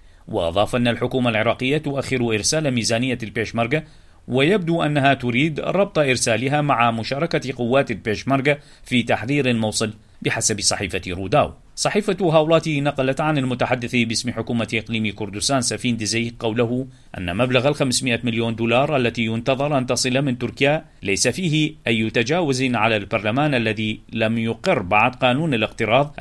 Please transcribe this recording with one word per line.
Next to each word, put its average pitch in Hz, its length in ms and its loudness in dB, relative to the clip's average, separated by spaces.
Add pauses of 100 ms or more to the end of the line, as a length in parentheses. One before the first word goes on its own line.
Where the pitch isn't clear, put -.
(280)
وأضاف 98 480 0
أن 120 120 2
الحكومة 120 420 0
العراقية 117 480 0
تؤخر 131 560 -2
إرسال 139 380 0
ميزانية 120 520 0
البيشمركة، 117 600 -2 (440)
ويبدو 165 560 2
أنها 143 300 2
تريد 127 460 0
ربط 190 400 0
إرسالها 131 640 2
مع 120 300 2
مشاركة 131 640 -4
قوات 123 380 0
البيشمركة 135 680 0 (260)
في 123 200 2
تحرير 127 460 0
الموصل 113 440 0 (280)
بحسب 117 400 -2
صحيفة 95 460 -2
روداو. 92 460 0 (220)
صحيفة 196 460 -2
هاولاتي 160 600 4
نقلت 135 400 0
عن 156 160 0
المتحدث 123 580 -2
باسم 117 360 0
حكومة 113 420 -2
إقليم 110 380 -2
كردستان 104 500 -2
سفين 120 360 -2
ديزي 113 420 -2
قوله 120 480 0 (300)
أن 87 200 -4
مبلغ 127 300 2
الخمسمائة 131 560 0
مليون 113 320 0
دولار 120 420 2
التي 120 240 0
ينتظر 131 560 0
أن 123 80 0
تصل 127 360 0
من 127 160 0
تركيا 139 480 0 (180)
ليس 98 240 0
فيه 151 460 0 (140)
أي 110 220 2
تجاوز 131 540 0
على 117 320 2
البرلمان 110 580 0
الذي 110 460 -2 (140)
لم 113 240 0
يقر 117 440 0
بعد 107 340 2
قانون 135 380 0
الاقتراض 117 680 0